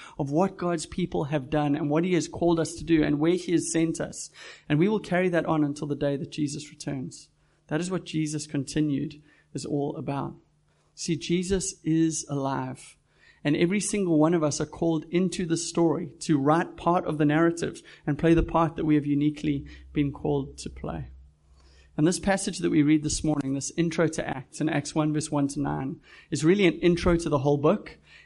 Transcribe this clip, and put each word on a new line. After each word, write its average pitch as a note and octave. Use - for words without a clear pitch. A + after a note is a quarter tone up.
of C#3
what F#3+
God's F3
people F3
have C3+
done D3
and D3
what D#3+
he F3+
has D3+
called E3+
us D#3+
to D3
do D#3+
and D3
where E3
he F3+
has E3
sent E3
us. -
And D3
we F3+
will G#3+
carry F#3
that E3+
on D#3
until C#3+
the C#3+
day C#3+
that C#3
Jesus D3
returns. -
That D#3
is F3+
what F3
Jesus D#3
Continued D3
is C#3
all C#3+
about. C#3
See, -
Jesus F3+
is D#3+
alive. C3+
And D3+
every F3
single F3+
one D#3+
of D#3+
us D3
are D3
called E3
into F3
the D#3+
story D#3+
to D#3
write D3+
part F3
of D#3
the D3+
narrative E3
and D3
play E3
the D#3+
part D#3+
that -
we D3+
have D3
uniquely C#3+
been C#3+
called C#3+
to -
play. -
And D3+
this F3+
passage G3
that E3+
we D#3
read D3+
this D3
morning, C#3+
this C#3
intro E3
to -
Acts, C#3+
in D3+
Acts C#3+
one, D3+
verse D3
one C#3+
to C#3+
nine, C#3+
is D3
really G3
an D#3+
intro F3
to E3
the C#3+
whole C#3+
book. D#3